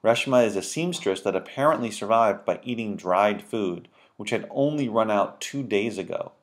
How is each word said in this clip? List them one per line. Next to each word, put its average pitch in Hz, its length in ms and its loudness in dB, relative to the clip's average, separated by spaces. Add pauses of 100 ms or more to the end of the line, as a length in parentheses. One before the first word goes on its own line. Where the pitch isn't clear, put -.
Reshma 120 420 4
is 104 100 -2
a 95 60 0
seamstress 175 600 -2
that 95 140 0
apparently 123 560 0
survived 107 540 2
by 85 180 -2
eating 113 320 -4
dried 98 460 2
food, 92 480 -4 (280)
which 104 140 -6
had 113 180 -2
only 143 400 0
run 110 220 2
out 101 280 0
two - 220 -8
days 107 360 0
ago, - 340 -8 (120)